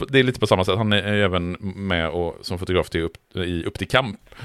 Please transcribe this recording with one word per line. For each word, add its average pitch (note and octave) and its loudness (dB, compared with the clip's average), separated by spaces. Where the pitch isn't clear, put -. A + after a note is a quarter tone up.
det C3+ 4
är C3 8
lite B2+ 0
på A2 0
samma F#2+ 4
sätt. F#2+ 2
Han G#2+ 2
är, G2+ 2
är G#2 -2
även F2+ 0
med F#2+ -2
och, E2+ -4
som F2+ -6
fotograf F2+ 0
till E2 -2
upp, - -8
i F2 -2
Upp G2+ -6
till G2+ -6
kamp. B2+ 0